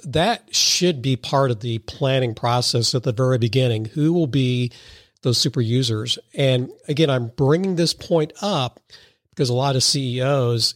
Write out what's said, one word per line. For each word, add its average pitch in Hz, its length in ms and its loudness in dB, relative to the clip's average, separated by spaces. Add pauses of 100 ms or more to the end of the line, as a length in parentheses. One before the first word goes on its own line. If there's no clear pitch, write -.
that 165 500 -2
should 175 480 0
be 135 120 2
part 135 360 0
of 110 80 -2
the 117 200 -4
planning 131 540 -2
process 120 600 0
at 123 80 -2
the 131 80 0
very 127 260 0
beginning. 117 480 0
Who 156 280 0
will 170 140 2
be 123 440 0 (520)
those 123 140 0
super 127 240 0
users? 117 580 -2 (160)
And 131 340 2 (180)
again, 151 220 2
I'm 123 180 0
bringing 165 480 2
this 165 180 0
point 160 480 -2
up 160 380 -2 (520)
because 131 180 -2
a 123 40 0
lot 131 220 0
of 123 80 2
C 131 340 -2
E 127 40 -4
Os 123 540 0